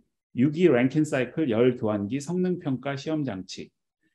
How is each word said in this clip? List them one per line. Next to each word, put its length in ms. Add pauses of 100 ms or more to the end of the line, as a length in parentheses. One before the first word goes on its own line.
(360)
육기 320
랭킨 360
사이클 460
열 280
교환기 420
성능 400
평가 360
시험 280
장치, 460 (460)